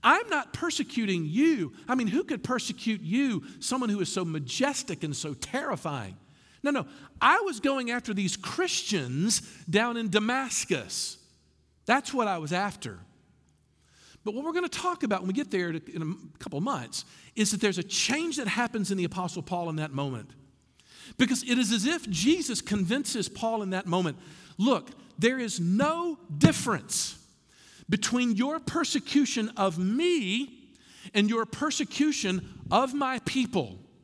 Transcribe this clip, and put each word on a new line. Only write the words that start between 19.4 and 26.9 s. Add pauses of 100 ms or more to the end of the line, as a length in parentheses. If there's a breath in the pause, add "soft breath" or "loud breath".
Paul
in
that
moment. (840 loud breath)
Because
it
is
as
if
Jesus
convinces
Paul
in
that
moment, (400 loud breath)
"Look, (280 loud breath)
there
is
no (180)
difference (720 loud breath)